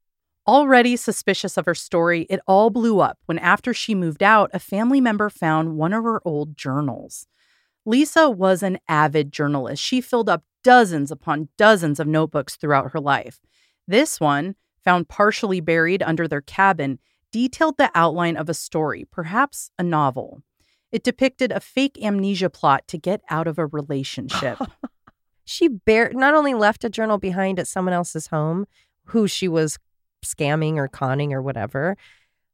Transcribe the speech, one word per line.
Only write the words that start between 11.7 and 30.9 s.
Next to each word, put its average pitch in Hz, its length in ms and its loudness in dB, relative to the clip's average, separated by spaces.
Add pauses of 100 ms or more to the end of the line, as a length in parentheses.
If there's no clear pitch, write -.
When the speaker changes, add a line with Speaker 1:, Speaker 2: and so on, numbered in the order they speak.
Speaker 1:
of 147 60 -4
notebooks 156 500 -2
throughout 135 340 0
her 160 80 -6
life. 139 400 -4 (480)
This 240 320 0
one, 151 360 -2 (260)
found 180 280 0
partially 202 500 0
buried 165 420 0
under 165 240 -2
their 151 140 -4
cabin, 156 580 0 (360)
detailed 262 440 -2
the 262 160 2
outline 170 440 0
of 156 100 -6
a 170 60 -2
story, 156 580 -4
perhaps 196 680 -4
a 180 60 -4
novel. 143 580 -2 (480)
It - 140 -6
depicted 254 480 0
a 196 80 -6
fake - 420 -4
amnesia 196 480 -2
plot - 380 0
to 175 100 -10
get 185 220 -4 (100)
out 160 160 -4
of 160 140 -6
a 165 60 -2
relationship. 139 920 -6 (460)
Speaker 2:
<laughs> - 400 -20
She - 240 0
bar-, 220 460 2
not 262 200 2
only 285 200 2
left 214 320 0
a 226 40 -4
journal 220 280 -2
behind 190 420 -2
at - 80 -4
someone 185 260 -2
else's 175 340 -4
home, 165 400 -2 (400)
who 220 200 2
she 185 220 -4
was 160 280 0 (460)
scamming 156 540 -2
or 139 100 -2
conning 139 460 -4